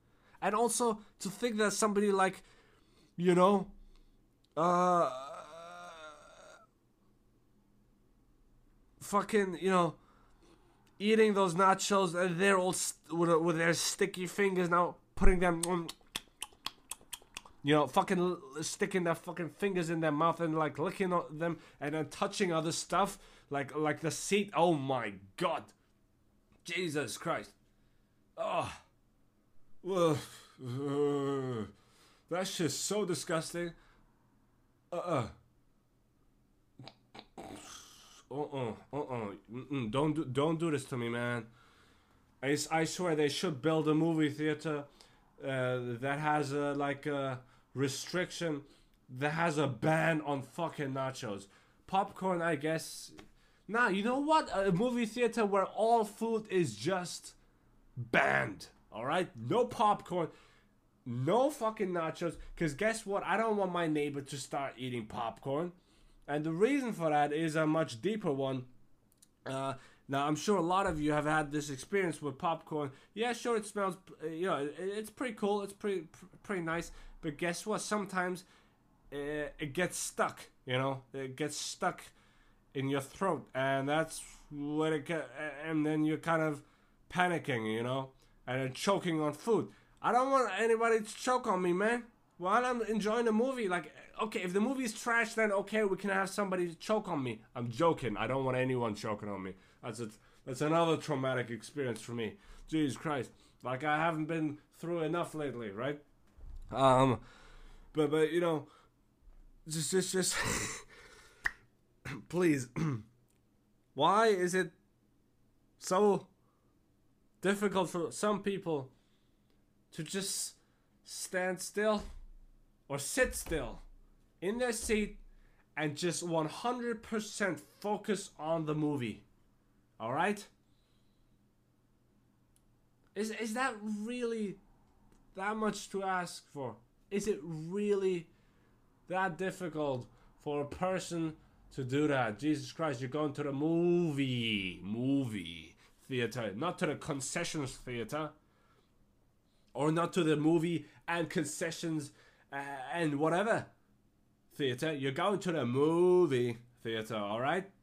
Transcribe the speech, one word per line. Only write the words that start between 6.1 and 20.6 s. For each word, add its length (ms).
fucking, 600
you 100
know, 240
eating 340
those 220
nachos 580
and 240
they're 180
all 160
st-, 400
with, 280
with 180
their 160
sticky 540
fingers 420
now, 240
putting 240
them 260
on, 220
you 100
know, 140
fucking 300
l-, 200
sticking 420
their 140
fucking 320
fingers 420
in 80
their 140
mouth 280
and, 160
like, 220